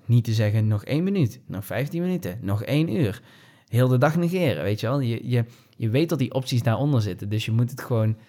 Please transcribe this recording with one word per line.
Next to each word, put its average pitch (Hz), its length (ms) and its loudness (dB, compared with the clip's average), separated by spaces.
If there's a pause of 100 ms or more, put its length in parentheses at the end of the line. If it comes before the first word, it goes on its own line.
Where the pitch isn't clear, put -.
niet 117 200 4
te 117 80 -2
zeggen, 110 360 2
"Nog 104 160 0
één 160 200 -2
minuut, 190 420 0
nog 92 180 -8
vijftien 147 380 -4
minuten, 180 380 -4
nog 101 220 -2
één 160 340 0
uur." 113 240 0 (480)
Heel 123 200 4
de 127 100 4
dag 151 180 4
negeren, 170 460 0
weet 101 180 -2
je 110 60 -2
wel. 139 140 0
Je, 117 280 -2
je, 120 160 2 (320)
je 110 120 -2
weet 143 200 2
dat 165 100 0
die - 160 -2
opties 127 280 0
daaronder 120 400 2
zitten, 101 260 -6
dus 110 160 -2
je 110 80 -2
moet 120 180 2
het 127 100 -10
gewoon, 110 360 0 (120)